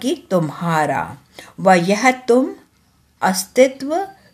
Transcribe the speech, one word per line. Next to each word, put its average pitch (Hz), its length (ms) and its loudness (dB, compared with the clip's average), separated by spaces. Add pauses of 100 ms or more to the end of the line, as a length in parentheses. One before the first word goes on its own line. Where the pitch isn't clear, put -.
कि 254 300 -4
तुम्हारा। 156 880 -2 (420)
व 185 140 4
यह 202 380 2
तुम 254 420 0 (680)
अस्तित्व 269 880 -2 (260)